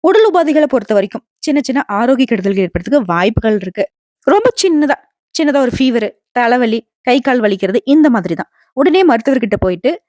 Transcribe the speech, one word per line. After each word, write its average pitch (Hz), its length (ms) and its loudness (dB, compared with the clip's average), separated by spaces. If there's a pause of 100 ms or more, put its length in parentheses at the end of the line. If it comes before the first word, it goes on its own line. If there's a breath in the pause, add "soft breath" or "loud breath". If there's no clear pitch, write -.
உடல் 427 240 4
உபாதைகளை 311 440 2
பொறுத்த 220 220 -2
வரைக்கும் 202 300 -2 (220)
சின்ன 294 120 0 (100)
சின்ன 262 120 -2 (180)
ஆரோக்கிய 254 300 0
கெடுதல்கள் 196 380 -2
ஏற்படுறதுக்கு 208 400 -2
வாய்ப்புகள் 202 580 0
இருக்கு. 190 200 -6 (420)
ரொம்ப 415 220 2 (120)
சின்னதா, 302 360 0 (380)
சின்னதா 285 320 0
ஒரு 247 100 -4
ஃபீவர், 233 320 0 (240)
தலைவலி, 233 480 0 (220)
கை 254 180 2
கால் 247 240 0
வலிக்கிறது 202 360 -2 (140)
இந்த 311 160 6
மாதிரி 185 240 -2
தான். - 160 -10 (260)
உடனே 330 340 2
மருத்துவர்கிட்ட 226 500 0
போயிட்டு 185 300 -2 (180)